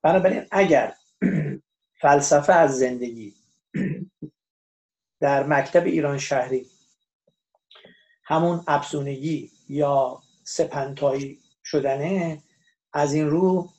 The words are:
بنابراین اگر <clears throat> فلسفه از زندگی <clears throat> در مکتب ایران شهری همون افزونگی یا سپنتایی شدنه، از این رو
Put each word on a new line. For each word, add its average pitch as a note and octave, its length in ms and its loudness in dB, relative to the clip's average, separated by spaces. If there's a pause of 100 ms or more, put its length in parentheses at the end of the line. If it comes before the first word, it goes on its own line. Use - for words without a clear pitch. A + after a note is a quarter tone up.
بنابراین F#3+ 480 2
اگر E3 440 2 (280)
<clears throat> D#3 400 -2 (400)
فلسفه C#3+ 500 4
از D3 260 4
زندگی A#2+ 560 -4 (400)
<clears throat> - 360 -6 (1080)
در C#3 260 0
مکتب E3 380 2
ایران D3 340 -2
شهری C3+ 480 -4 (1600)
همون E3+ 420 0
افزونگی C#3+ 840 -4 (180)
یا C#3 520 0 (240)
سپنتایی C#3 960 -4 (240)
شدنه، D3+ 800 -2 (500)
از D3 200 0
این D3+ 180 2
رو F3+ 480 2